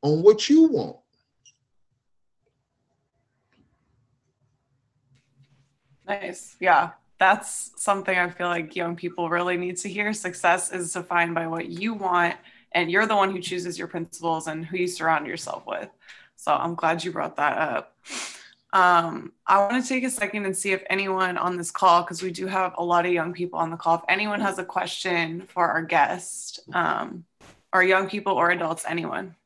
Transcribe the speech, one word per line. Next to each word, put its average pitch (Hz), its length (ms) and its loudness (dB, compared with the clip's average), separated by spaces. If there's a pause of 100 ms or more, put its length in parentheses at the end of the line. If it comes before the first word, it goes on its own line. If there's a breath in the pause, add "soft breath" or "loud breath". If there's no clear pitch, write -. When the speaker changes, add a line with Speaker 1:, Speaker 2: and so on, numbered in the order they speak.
Speaker 1:
on 156 200 2
what 214 280 8
you 320 140 10
want. 247 320 0 (4000)
Speaker 2:
Nice. - 540 -8
Yeah. 170 320 4 (300)
That's - 560 2
something 196 420 0
I 175 100 2
feel 175 200 -4
like 170 260 -4
young 170 220 -4
people 170 340 -6
really 175 260 0
need 180 220 -4
to 202 100 -8
hear. 208 240 -4
Success 180 600 0
is 180 200 -6
defined 170 400 0
by 165 140 -2
what 165 200 -6
you 196 280 -6
want, 175 420 0 (360 soft breath)
and 170 180 0
you're 208 160 4
the 214 80 0
one 196 160 4
who 185 100 -6
chooses 175 380 -8
your 175 80 -8
principles 165 600 -6
and 160 180 -8
who 170 100 -8
you 180 120 0
surround 160 400 0
yourself - 360 -8
with. - 240 -8 (460 soft breath)
So - 180 -2
I'm 165 220 0
glad 165 300 0
you 175 80 -6
brought 151 240 -6
that 147 200 0
up. - 400 -4 (760 loud breath)
Um, 170 600 4 (140)
I 196 120 6
wanna 208 240 2
take 254 200 -2
a 254 80 -2
second 208 340 -4
and 190 120 -2
see 202 160 -2
if 190 180 -2
anyone 190 480 0
on 180 180 -2
this 170 140 -8
call, 175 320 6
'cause 170 180 -8
we 180 120 -4
do 185 160 -6
have 190 280 -2
a 175 80 -4
lot 175 220 4
of 180 60 2
young 170 200 0
people 175 280 -6
on 165 100 -2
the 170 60 -8
call, 165 220 2
if - 100 -8
anyone 208 320 0
has 196 180 -2
a 175 60 -8
question 175 840 -4
for 170 220 0
our 160 140 0
guest, 170 760 -2 (140)
um, 170 500 -2 (480)
or 185 120 4
young 190 260 2
people 202 220 -4
or 170 180 2
adults, 165 360 -2
anyone. 170 600 -6